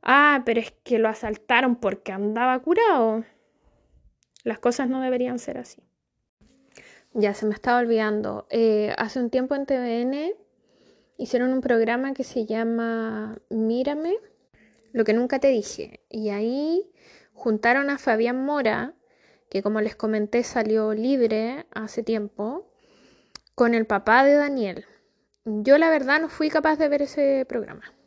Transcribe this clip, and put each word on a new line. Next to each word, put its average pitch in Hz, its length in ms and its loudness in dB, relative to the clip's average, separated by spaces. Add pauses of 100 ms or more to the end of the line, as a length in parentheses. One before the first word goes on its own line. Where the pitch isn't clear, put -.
"Ah, 285 440 4
pero 233 140 2
es 226 120 -8 (120)
que 240 160 0
lo 220 100 2
asaltaron 233 640 0
porque 202 360 -4
andaba 220 480 -2
curado". 277 680 2 (1160)
Las 226 160 -4
cosas 247 300 0
no 262 120 -4
deberían 254 360 -2
ser - 200 -10
así. - 260 -16 (1300)
Ya, 208 200 0
se 208 120 -6
me 214 80 0
estaba 240 260 0
olvidando. 214 720 -2
Eh, 214 480 2
hace 226 220 -4
un 240 100 -2
tiempo 262 240 -2
en 277 120 -4
T 269 120 0
V 240 240 -2
N 285 320 -4 (840)
hicieron 247 340 -2
un 262 100 0
programa 240 520 0
que 269 100 -8
se 226 220 -4
llama 226 920 -4 (120)
Mírame, 262 680 -2 (760)
lo 226 100 0
que 214 100 2
nunca 247 260 0
te 277 100 4
dije. - 500 -4 (100)
Y 214 200 -6
ahí 269 600 -2 (440)
juntaron 240 580 0
a 277 80 -4
Fabián 240 440 0
Mora, 262 520 -2 (540)
que 196 120 -4
como 214 180 -2
les 214 160 -4
comenté 220 480 -2
salió 220 520 0
libre 233 760 0
hace 220 300 -8
tiempo, 220 680 -6 (840)
con 233 220 4
el 226 100 2
papá 220 400 4
de 285 80 8
Daniel. 262 520 0 (600)
Yo 220 320 4
la 330 120 4
verdad 285 300 2
no 330 100 -4
fui 311 200 -2
capaz 311 280 2
de 302 120 2
ver 285 140 2
ese 277 440 0
programa. - 460 -10 (140)